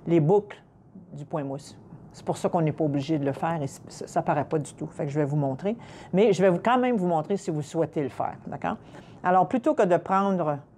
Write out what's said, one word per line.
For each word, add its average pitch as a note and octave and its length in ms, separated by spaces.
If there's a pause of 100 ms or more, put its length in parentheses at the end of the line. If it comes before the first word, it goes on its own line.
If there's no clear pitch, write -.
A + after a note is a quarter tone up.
les E3+ 140
boucles F#3+ 420 (500)
du C#3+ 140
point D#3 180
mousse. C#3 320 (360)
C'est - 120
pour E3 140
ça F#3+ 120
qu'on F3+ 120
n'est D3+ 120
pas E3 100
obligé D3 340
de C#3 80
le C3+ 80
faire E3 260
et C#3 60
c-, - 220
ça, - 180
ça - 160
paraît D3 240
pas D#3+ 140
du - 160
tout. D#3 100
Fait D#3 200
que C#3+ 60
je C#3+ 60
vais D3+ 80
vous C#3+ 120
montrer. D3 400 (340)
Mais G3+ 200
je F3 120
vais G3 60
vous, F3 140
quand A#3+ 140
même B3 180
vous F3+ 120
montrer E3 300
si - 120
vous D3+ 140
souhaitez D#3 400
le C3 60
faire, - 360
d'accord ? - 320 (460)
Alors, F3+ 240
plutôt C4 260
que - 80
de F3 160
prendre F3 640 (180)